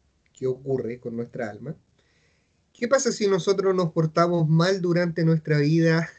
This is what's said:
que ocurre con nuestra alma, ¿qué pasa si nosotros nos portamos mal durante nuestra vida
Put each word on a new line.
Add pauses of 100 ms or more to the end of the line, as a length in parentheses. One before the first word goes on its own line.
(340)
que
ocurre
con
nuestra
alma, (1000)
¿qué
pasa
si
nosotros
nos
portamos
mal
durante
nuestra
vida